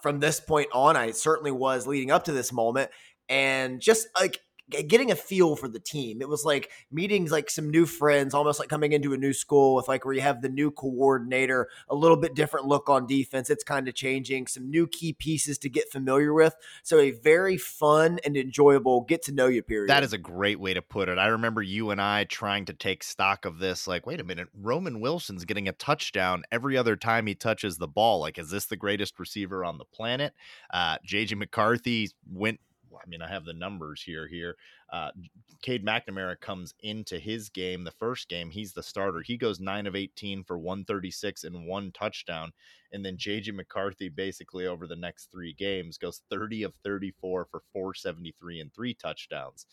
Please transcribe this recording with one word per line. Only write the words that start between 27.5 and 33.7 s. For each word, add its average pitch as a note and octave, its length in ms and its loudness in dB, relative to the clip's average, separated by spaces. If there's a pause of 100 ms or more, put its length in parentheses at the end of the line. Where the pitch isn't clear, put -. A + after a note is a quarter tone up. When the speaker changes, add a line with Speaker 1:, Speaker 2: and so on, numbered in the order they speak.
Speaker 2:
the E2 100 -4
ball. G#2 320 4
Like, D#2 180 -4
is D#2 120 -10
this G2 160 -4
the A2 100 -8
greatest G2+ 420 -4
receiver F#2 460 -6
on E2 140 -6
the A#1+ 60 -18
planet?" B2 500 -6 (380)
Uh, E2+ 320 0
J G2+ 200 -2
J G#2 100 -4
McCarthy A2 760 0 (200)
went, G#2 300 -4 (340)
I - 140 -20
mean, E2 140 -14
I E2 60 -10
have F2 180 -10
the E2 80 -12
numbers E2 480 -12